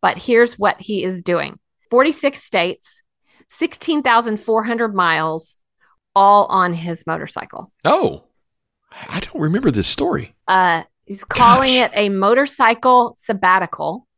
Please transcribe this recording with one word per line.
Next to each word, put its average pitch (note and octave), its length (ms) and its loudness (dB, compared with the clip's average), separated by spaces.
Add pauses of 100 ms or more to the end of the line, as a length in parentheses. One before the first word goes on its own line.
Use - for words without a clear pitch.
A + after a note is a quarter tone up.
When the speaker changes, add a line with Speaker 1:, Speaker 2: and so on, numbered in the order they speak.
Speaker 1:
But G#3 160 0
here's A#3 420 2
what G3 220 0
he G3+ 240 -6
is F#3 180 -6
doing. D#3+ 360 -4 (320)
Forty-six C#4 520 0
states, - 600 -6 (480)
sixteen D#4+ 520 -4
thousand A#3 380 0
four A3 240 0
hundred A#3 300 -4
miles, D#3+ 640 -2 (580)
all G3+ 300 6
on F3+ 260 0
his E3 340 -8
motorcycle. D#3+ 640 -10 (140)
Speaker 2:
Oh, D4 400 0 (840)
I F3 100 -8
don't - 220 -8
remember F#3 280 0
this G#2 160 0
story. - 480 -4 (140)
Speaker 1:
Uh, F3+ 360 2 (200)
he's G3 180 -16
calling B3+ 520 4
Speaker 2:
Gosh. B3 160 2
Speaker 1:
it - 40 -20
a G#3 140 0
motorcycle A#3+ 1080 2
sabbatical. F#3 880 -2 (120)